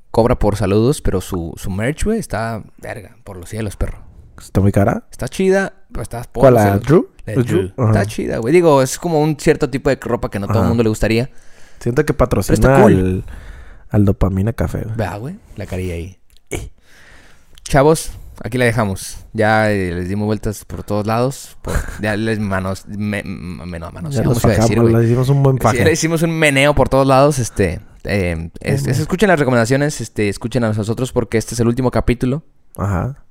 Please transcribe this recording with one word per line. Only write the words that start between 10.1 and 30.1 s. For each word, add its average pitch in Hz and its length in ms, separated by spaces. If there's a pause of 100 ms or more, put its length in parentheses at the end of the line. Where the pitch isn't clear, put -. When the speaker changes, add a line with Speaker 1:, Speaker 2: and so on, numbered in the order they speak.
Speaker 1:
que 104 100
no 98 80
todo 104 100
el 101 60
Speaker 2:
Ajá. 90 60
Speaker 1:
mundo 117 140
le 110 60
gustaría. 110 400 (500)
Speaker 2:
Siento 123 240
que 143 100
Speaker 1:
Pero 117 280
está - 20 (260)
Speaker 2:
patrocina 135 120
Speaker 1:
cool. 117 120
Speaker 2:
al, 92 300 (680)
al 104 160
Dopamina 98 460
Café, 90 320
güey. 110 140
Speaker 1:
Vea, 95 180
güey, 131 200 (200)
la 101 100
carilla 92 280
ahí. 95 240 (320)
Speaker 2:
Eh. - 220 (920)
Speaker 1:
Chavos, 151 480 (320)
aquí 113 140
la 127 80
dejamos. 110 520 (160)
Ya, 107 380
eh, 95 220
les 90 160
dimos 104 160
vueltas 107 400
por 92 180
todos 104 240
lados. 120 540
Por, - 120 (140)
Speaker 2:
<laughs> - 140
Speaker 1:
ya 104 160
les 110 220
manos-, 95 480
me-, 104 360
me-, 85 560
no, 85 80
Speaker 2:
Ya - 40
Speaker 1:
manoseamos, 143 440
Speaker 2:
nos 117 80
Speaker 1:
iba 117 100
a - 40
decir, 107 200
Speaker 2:
fajamos, 117 140
Speaker 1:
güey. 117 120
Speaker 2:
le 113 60
hicimos 123 200
un 139 140
buen 135 140
Speaker 1:
Sí, 120 60
Speaker 2:
faje. 120 220
Speaker 1:
le 156 60
hicimos 165 320
un 165 80
meneo 147 440
por 135 140
todos 135 180
lados, 135 320
este, 98 400 (240)
eh, 87 460 (100)
es-, 139 220
Speaker 2:
Ujú. 135 100
Speaker 1:
es-, - 80
escuchen 180 300
las 170 100
recomendaciones, 131 600
este, 107 280